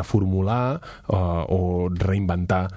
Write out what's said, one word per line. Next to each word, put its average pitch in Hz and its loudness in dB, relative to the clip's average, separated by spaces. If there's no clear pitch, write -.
reformular, 107 0
eh, 85 0
o 90 0
reinventar 92 0